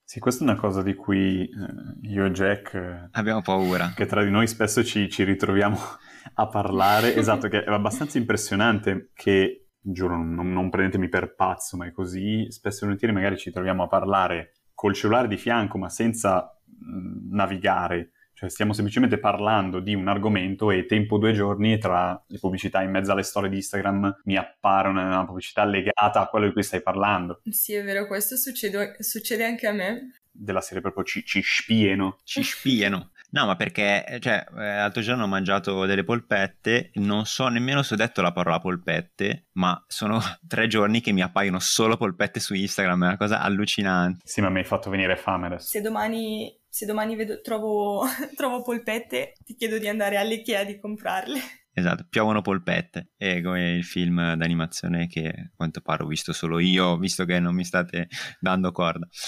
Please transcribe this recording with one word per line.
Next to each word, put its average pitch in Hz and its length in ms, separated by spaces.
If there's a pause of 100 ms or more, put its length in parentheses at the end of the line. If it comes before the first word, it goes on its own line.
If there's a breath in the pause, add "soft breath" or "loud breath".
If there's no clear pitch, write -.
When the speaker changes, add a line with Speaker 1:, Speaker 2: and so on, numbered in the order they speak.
Speaker 1:
Sì, - 160
questa 123 240
è 147 60
una 107 100
cosa 98 220
di 95 140
cui, 95 480
eh, - 680
io 98 160
e 95 60
Jack, 98 420
eh, 90 380
Speaker 2:
Abbiamo 110 320
paura. 90 520
Speaker 1:
che 107 120
tra 104 160
di 101 80
noi 107 160
spesso 110 360
ci, 104 240
ci - 160
ritroviamo 98 540
<laughs> - 560
a 107 140
parlare. 101 680
Speaker 3:
<laughs> 117 60
Speaker 1:
Esatto, 107 280
che 104 160
è - 60
abbastanza 107 480
impressionante 104 960
che, - 540 (120)
giuro, 90 380
non, 85 340
non 92 200
prendetemi 95 380
per 90 260
pazzo, 92 420
ma 87 80
è 85 60
così. 95 600
Spesso 101 280
e - 60
volentieri 101 280
magari 98 240
ci - 140
troviamo 92 320
a 85 40
parlare 92 680 (200)
col 104 220
cellulare 117 320
di 101 100
fianco, 113 400
ma 90 120
senza, 101 680 (320)
mm, 92 400
navigare 92 800 (280 soft breath)
cioè, 101 100
stiamo 107 220
semplicemente 110 480
parlando 101 640
di 101 120
un 95 140
argomento 101 640
e 92 140
tempo 104 320
due 110 160
giorni 101 400
e 107 40
tra 90 480
le 95 140
pubblicità 95 420
in 95 80
mezzo 95 220
alle 95 120
storie 98 260
di 98 80
Instagram 98 640
mi 98 140
appare 98 500
una, 95 200
una 92 180
pubblicità 92 400
legata 101 560
a 95 80
quello 107 160
di 101 80
cui 104 100
stai 90 180
parlando. 92 680
Speaker 3:
Sì, - 240
è 208 100
vero, 202 240
questo 208 300
succede, 208 640
succede 226 440
anche 233 240
a 208 60
me. 220 400 (180)
Speaker 1:
Della 98 300
serie 92 200
proprio 95 220
ci, - 220
ci - 180
spieno. 98 800
Speaker 2:
Ci - 180
spieno. 101 720 (200 loud breath)
No, 143 140
ma 95 120
perché, 101 480
eh, 123 160
cioè, 113 280
eh, - 40 (240)
l'altro 104 240
giorno 117 240
ho - 20
mangiato 95 580
delle 98 200
polpette, 113 880
non 104 320
so 131 240
nemmeno 127 340
se 113 120
ho - 20
detto 110 240
la 90 100
parola 87 280
polpette, 87 960
ma 90 300
sono 110 340
<laughs> 92 280
tre 110 200
giorni 107 340
che 117 100
mi 95 100
appaiono 92 380
solo 110 380
polpette 98 420
su - 140
Instagram, 95 500
è 87 40
una 92 100
cosa 104 240
allucinante. 95 840
Speaker 1:
Sì, - 160
ma 101 100
mi 95 100
hai 92 60
fatto 101 240
venire 92 280
fame 90 300
adesso. 87 200
Speaker 3:
Se 214 140
domani, 220 760 (100)
se - 200
domani 214 280
vedo, 214 260
trovo, 208 640 (180)
<laughs> - 140
trovo 247 280
polpette, 233 720 (120)
ti 233 100
chiedo 220 220
di 208 100
andare 202 300
all'Ikea 220 460
di 202 160
comprarle. 208 600 (320 loud breath)
Speaker 2:
Esatto, - 380
piovono 110 320
polpette, 90 760
è 92 260
come 87 320
il 87 120
film 87 480
d'animazione 85 720
che 80 200
a - 280
quanto 82 260
pare 78 220
ho 80 40
visto 80 260
solo 82 260
io, 90 380
visto 90 280
che 90 140
non 87 140
mi 90 100
state 87 440 (320 loud breath)
dando 92 320
corda, 85 360 (200 loud breath)